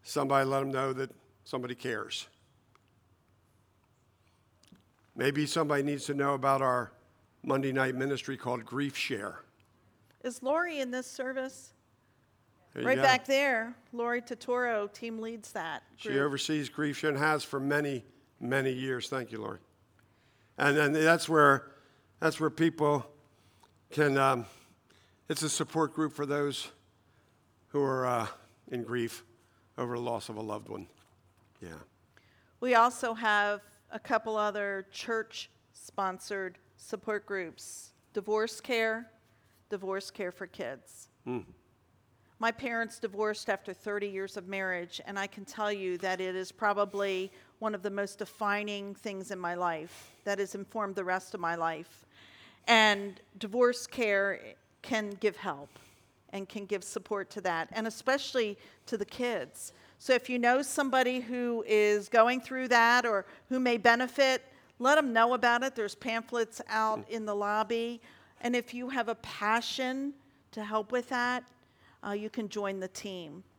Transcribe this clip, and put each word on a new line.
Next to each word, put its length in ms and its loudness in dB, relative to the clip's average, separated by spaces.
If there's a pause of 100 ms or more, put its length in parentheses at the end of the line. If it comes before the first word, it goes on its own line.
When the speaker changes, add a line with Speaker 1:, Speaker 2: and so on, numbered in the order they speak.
Speaker 1:
Somebody 420 2
let 160 0
'em 100 -4
know 220 0
that 180 -6 (340)
somebody 300 -6
cares. 520 -6 (3000)
Maybe 300 2
somebody 380 2
needs 220 -2
to 80 -4
know 200 2
about 280 4
our 300 2 (520)
Monday 280 2
night 240 2
ministry 420 -2
called 280 -4
Grief 300 -4
Share. 480 -4 (800)
Speaker 2:
Is 200 -8
Lori 360 0
in 120 -4
this 160 -6
service? 680 -8 (1000)
Speaker 1:
There 100 -6
you 40 0
Speaker 2:
Right 100 4
Speaker 1:
go. 40 2
Speaker 2:
back 240 6
there, 500 2 (160)
Lori 300 -2
Totoro 720 -2
team 260 -10
leads 340 -10
that 300 -8 (140)
Speaker 1:
She 120 -10
Speaker 2:
group. 120 2
Speaker 1:
oversees 480 -2
Grief 280 -2
Share 120 0
and 100 0
has 240 2
for 160 -6
many, 460 0 (340)
many 320 0
years. 380 -4
Thank 220 -6
you, 80 -8
Lori. 180 -8 (1000)
And, 200 4
and 180 4
that's 320 6
where, 440 6 (480)
that's 200 0
where 120 2
people 540 2 (840)
can, 280 4
um, 280 4 (840)
it's 140 -2
a 80 0
support 460 0
group 180 0
for 140 -2
those 420 -2 (1000)
who 120 0
are, 240 2
uh, 220 2 (440)
in 120 -4
grief 400 -4 (560)
over 160 -4
the 60 -4
loss 280 -4
of 80 -8
a 40 -8
loved 280 -8
one. 180 -10 (720)
Yeah. 100 -14 (920)
Speaker 2:
We 160 2
also 400 4
have 460 2 (300)
a 80 -10
couple 380 -2
other 540 -2
church-sponsored 1700 -6 (200)
support 480 -6
groups. 680 -10 (220)
Divorce 480 0
Care, 480 -2 (600)
Divorce 420 -6
Care 200 -6
for 160 -12
Kids. 640 -12 (160)
Speaker 1:
Hmm. 140 -4 (1000)
Speaker 2:
My 120 2
parents 480 -6
divorced 500 -2
after 240 -2
thirty 340 -4
years 280 -6
of 120 -10
marriage, 580 -4
and 140 -6
I 80 -4
can 180 -12
tell 260 -4
you 280 -2
that 200 -2
it 160 -4
is 160 -6
probably 800 0 (280)
one 160 -2
of 80 -10
the 80 -2
most 260 -4
defining 800 -4
things 340 -8
in 80 -6
my 160 -4
life 580 -4 (120)
that 160 -2
has 160 -4
informed 400 -6
the 80 -4
rest 320 -2
of 40 -10
my 160 -2
life. 500 -6 (600)
And 540 4 (160)
Divorce 480 2
Care 540 0 (420)
can 380 -4
give 180 0
help 320 -8 (640)
and 160 -8
can 160 -10
give 180 -4
support 480 -6
to 100 -10
that, 320 -2
and 120 -4
especially 720 0 (300)
to 100 -4
the 80 -2
kids. 680 -6 (260)
So 140 2
if 140 2
you 120 -2
know 240 6
somebody 560 2
who 480 -2
is 420 4
going 320 6
through 280 -6
that 360 8
or 220 0 (220)
who 100 0
may 180 4
benefit, 640 6 (380)
let 180 6
'em 160 2
know 220 8
about 280 4
it. 120 -4
There's 180 -4
pamphlets 760 -4
out 400 0
in 200 -6
the 80 -2
lobby. 640 0 (380)
And 160 -2
if 180 -2
you 160 -6
have 200 -2
a 60 -2
passion 1000 -2 (380)
to 100 -10
help 280 -2
with 180 -2
that, 340 0 (600)
uh, 100 -4
you 180 -6
can 180 -6
join 300 -4
the 80 -6
team. 560 -10 (160)